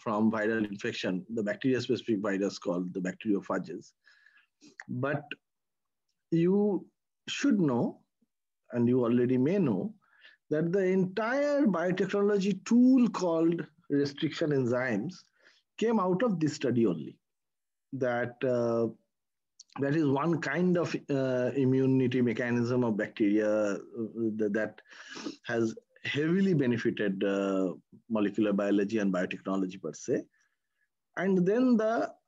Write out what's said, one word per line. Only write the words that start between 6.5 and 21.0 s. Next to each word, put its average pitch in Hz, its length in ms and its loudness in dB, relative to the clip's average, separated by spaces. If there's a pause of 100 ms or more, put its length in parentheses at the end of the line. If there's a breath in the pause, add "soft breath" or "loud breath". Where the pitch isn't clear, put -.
should 240 320 0
know, 160 400 0 (720)
and 120 160 2
you 127 160 4
already 123 340 2
may 151 200 2
know, 139 360 0 (580 soft breath)
that 160 200 0
the 190 140 -2
entire 233 800 0
biotechnology 190 1000 0
tool 247 440 6
called 170 560 0 (240)
restriction 143 640 -2
enzymes 127 640 0 (600 soft breath)
came 220 220 2
out 185 240 0
of 190 160 0
this 151 140 0
study 117 320 0
only. 80 320 -4 (760)
That, 123 500 -2
uh, 117 440 2 (920)
that 139 160 0
is 160 100 2
one 147 360 0
kind 175 360 0
of, 160 180 -2 (140)